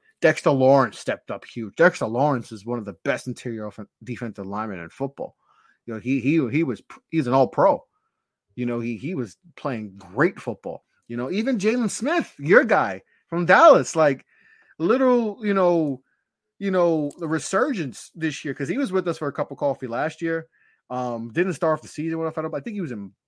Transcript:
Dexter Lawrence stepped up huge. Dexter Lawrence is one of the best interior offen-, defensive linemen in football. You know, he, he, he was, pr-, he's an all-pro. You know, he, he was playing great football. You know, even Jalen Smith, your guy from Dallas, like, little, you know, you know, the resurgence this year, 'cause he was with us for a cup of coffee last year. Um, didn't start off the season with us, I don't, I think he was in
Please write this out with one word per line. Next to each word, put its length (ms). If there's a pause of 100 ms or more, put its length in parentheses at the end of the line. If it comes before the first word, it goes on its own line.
(220)
Dexter 300
Lawrence 460
stepped 320
up 160
huge. 300
Dexter 300
Lawrence 460
is 140
one 140
of 60
the 80 (100)
best 240
interior 400
offen-, 200 (160)
defensive 420
linemen 340
in 100
football. 460 (500)
You 80
know, 60
he, 200
he, 300
he 140
was, 180
pr-, 180 (100)
he's 180
an 60
all-pro. 500 (720)
You 100
know, 140
he, 180
he 160
was 240 (180)
playing 400
great 440
football. 440 (240)
You 80
know, 140
even 280
Jalen 320
Smith, 480
your 260
guy 380 (260)
from 180
Dallas, 500
like, 300 (520)
little, 680
you 80
know, 480 (560)
you 120
know, 500
the 80
resurgence 840
this 300
year, 100
'cause 140
he 100
was 140
with 160
us 100
for 100
a 40
cup 200
of 60
coffee 300
last 340
year. 260 (420)
Um, 420
didn't 220
start 240
off 40
the 60
season 300
with 100
us, 100
I 40
don't, 120
I 60
think 140
he 80
was 100
in 200 (160)